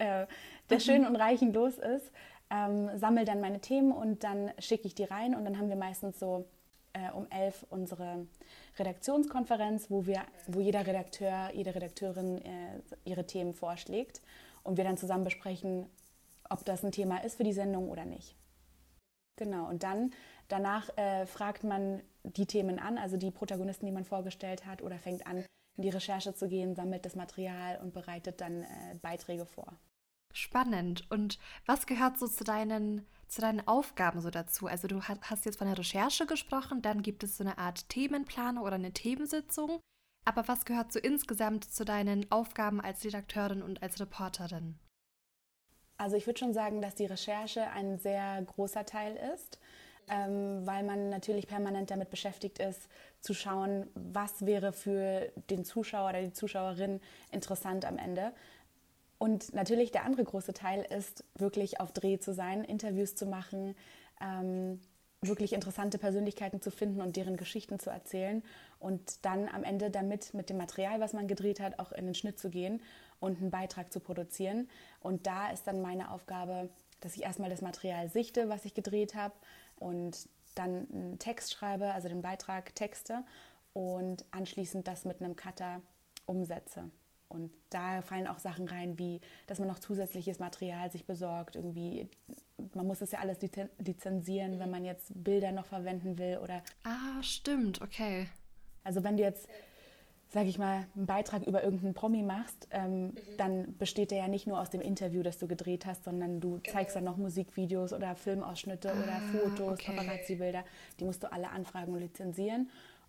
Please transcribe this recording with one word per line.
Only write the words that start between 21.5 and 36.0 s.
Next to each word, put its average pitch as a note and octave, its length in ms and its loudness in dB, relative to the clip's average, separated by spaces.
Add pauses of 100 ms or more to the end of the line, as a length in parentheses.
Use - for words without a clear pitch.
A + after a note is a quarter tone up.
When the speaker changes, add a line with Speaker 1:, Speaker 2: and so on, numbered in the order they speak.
Speaker 1:
man G3 380 0 (220)
die G3 220 0
Themen F#3+ 320 2
an, A3 200 -2
also F#3+ 200 -2
die F#3 140 0
Protagonisten, F#3+ 540 -4
die G3 80 -2
man F#3+ 100 -2
vorgestellt F#3 600 -4
hat, F#3+ 160 -10
oder F3+ 180 -6
fängt F3+ 260 -6
an, F3+ 120 -4 (400)
in G3 60 -4
die F#3+ 60 4
Recherche F#3+ 460 -2
zu G3 140 -2
gehen, F#3 260 2
sammelt F3+ 300 -2
das F#3 100 -6
Material F3+ 640 -4
und F3+ 120 -8
bereitet F3 480 -6
dann, E3+ 220 -4
äh, F3 380 -10
Beiträge E3+ 440 -4
vor. - 280 -14 (600)
Speaker 2:
Spannend. F#3 760 0
Und G#3 300 0 (260)
was C#4 220 4
gehört C4 320 4
so B3 80 2
zu - 160 -2
deinen, G#3+ 640 2 (220)
zu - 140 -4
deinen A3 260 4
Aufgaben F#3 540 4
so E3+ 80 0
dazu? E3+ 380 -2
Also F3+ 200 -2
du F#3+ 140 2
ha-, G3+ 200 -2
hast - 240 -2
jetzt G#3 120 -2
von G3+ 100 2
der G3 100 4
Recherche G3+ 480 4